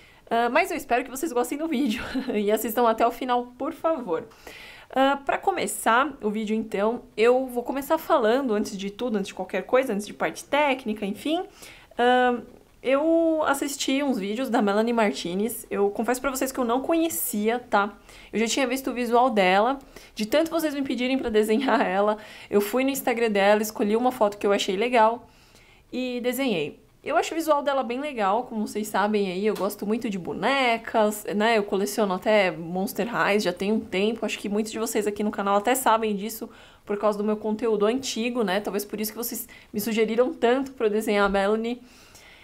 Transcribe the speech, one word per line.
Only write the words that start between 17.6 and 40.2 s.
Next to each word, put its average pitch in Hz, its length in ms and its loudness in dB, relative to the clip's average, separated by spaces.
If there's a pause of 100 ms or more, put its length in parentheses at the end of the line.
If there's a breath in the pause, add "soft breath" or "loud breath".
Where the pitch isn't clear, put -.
Eu 208 60 -4
já 226 80 2
tinha 262 200 0
visto 269 240 -4
o 226 40 -4
visual 240 360 4
dela. 208 480 4 (360 loud breath)
De 214 120 -4
tanto 311 240 2
vocês 311 240 -2
me 285 80 -2
pedirem 262 360 -2
pra 247 100 -4
desenhar 220 520 2
<laughs> 208 40 2
ela, 208 340 2 (300 loud breath)
eu 208 120 4
fui 247 240 0
no 269 60 2
Instagram 233 400 0
dela, 202 320 4
escolhi 214 340 0
uma 247 160 0
foto 208 260 0
que - 80 -2
eu 202 60 4
achei 196 240 0
legal 233 520 2 (640 soft breath)
e 247 280 -4
desenhei. 226 600 -2 (220)
Eu 302 140 -2
acho 392 160 0
o 311 40 -6
visual 311 260 2
dela 269 200 0
bem 240 180 -6
legal, 240 440 0
como 220 220 -4
vocês 214 200 -6
sabem 202 440 0
aí, 190 160 -2
eu 202 80 2
gosto 196 320 -4
muito 233 240 -2
de 190 80 -4
bonecas, 220 1080 0 (100)
né? 220 220 4
Eu 202 60 4
coleciono 202 500 0
até 190 380 2
Monster 180 580 -4
High, 202 320 2
já 175 120 0
tem 196 200 -2
um 226 80 0
tempo. 214 440 -2
Acho - 140 -6
que 214 100 -8
muitos 214 220 -2
de 220 80 -8
vocês 220 280 -2
aqui 208 180 -2
no 208 60 0
canal 202 260 0
até 208 180 2
sabem 226 400 2
disso 220 340 -8 (360 loud breath)
por 202 120 -4
causa 208 220 0
do 208 60 -2
meu 214 120 0
conteúdo 214 500 0
antigo, 240 560 -2
né? 196 180 0
Talvez 208 240 -4
por 214 160 -8
isso 214 100 -4
que - 80 -12
vocês 240 300 -8 (240 loud breath)
me 208 80 -4
sugeriram 226 520 2